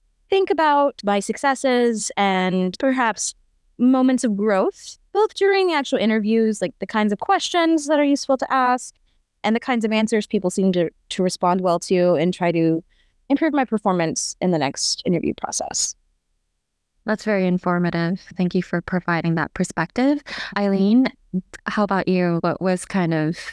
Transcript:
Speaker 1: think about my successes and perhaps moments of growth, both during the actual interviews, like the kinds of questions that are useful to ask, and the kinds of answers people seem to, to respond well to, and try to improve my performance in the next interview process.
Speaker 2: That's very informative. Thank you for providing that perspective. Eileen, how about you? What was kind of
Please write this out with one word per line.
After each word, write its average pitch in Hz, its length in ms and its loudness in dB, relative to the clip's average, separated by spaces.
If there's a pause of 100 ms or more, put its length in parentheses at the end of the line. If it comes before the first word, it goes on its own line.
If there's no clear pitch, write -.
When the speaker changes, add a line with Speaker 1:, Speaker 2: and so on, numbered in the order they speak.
(320)
Speaker 1:
think 392 180 2
about 294 540 2
my 202 160 0
successes 240 960 0
and 185 640 0
perhaps 254 560 -2 (420)
moments 254 460 4
of 214 120 0
growth, 208 640 -2 (160)
both 415 220 2
during 392 320 2
the 339 60 0
actual 269 260 0
interviews, 220 600 2
like 180 200 -4
the 190 80 -8
kinds 214 260 0
of 202 60 -6
questions 330 640 0
that 294 140 2
are 294 40 4
useful 277 320 0
to - 160 -4
ask, 254 440 0 (480)
and 220 120 2
the 233 40 0
kinds 233 260 -2
of 214 60 0
answers 220 340 0
people 202 240 0
seem 190 220 0
to, 175 180 2 (200)
to - 120 -4
respond 185 400 0
well 175 200 2
to, 180 340 2
and 175 180 2
try 175 180 -2
to 165 320 2 (460)
improve 285 240 2
my 277 100 2
performance 180 800 -2
in 185 80 0
the 170 80 2
next - 480 -4
interview - 340 -2
process. - 560 -6 (1080)
Speaker 2:
That's 214 180 -4
very 196 220 0
informative. 175 720 -2 (160)
Thank 180 200 -2
you 180 80 0
for 175 180 -4
providing 170 540 -2
that 156 180 -4
perspective. 262 680 -2 (340)
Eileen, 202 540 4 (560)
how 208 160 0
about 196 240 -2
you? 180 340 2
What 170 200 -2
was 185 220 0
kind 170 300 0
of 156 240 -2 (160)